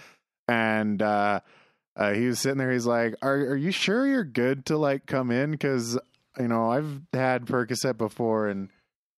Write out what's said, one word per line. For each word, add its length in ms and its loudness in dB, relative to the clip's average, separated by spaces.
And, 540 2
uh, 400 2
uh, 180 0
he 140 0
was 120 -2
sitting 180 0
there. 140 0
He's 140 0
like, 360 0
"Are, 140 0
are 220 0
you 140 -2
sure 360 0
you're 160 2
good 440 0
to, 100 2
like, 280 0
come 260 -2
in? 260 0
'Cause, 420 -2
you 80 -2
know, 240 2
I've 300 -4
had 320 0
Percocet 520 -2
before, 500 0
and, 220 -4